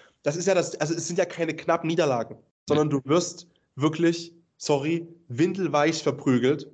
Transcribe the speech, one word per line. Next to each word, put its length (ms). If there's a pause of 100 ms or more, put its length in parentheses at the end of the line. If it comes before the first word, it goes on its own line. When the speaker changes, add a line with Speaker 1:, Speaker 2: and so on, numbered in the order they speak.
(240)
Speaker 1:
Das 140
ist 100
ja 60
das, 260
also 140
es 120
sind 140
ja 60
keine 280
knappen 340
Niederlagen, 500 (320)
sondern 200
Speaker 2:
Ja. 80
Speaker 1:
du 120
wirst 380 (280)
wirklich, 580 (240)
sorry, 500 (200)
windelweich 760
verprügelt, 720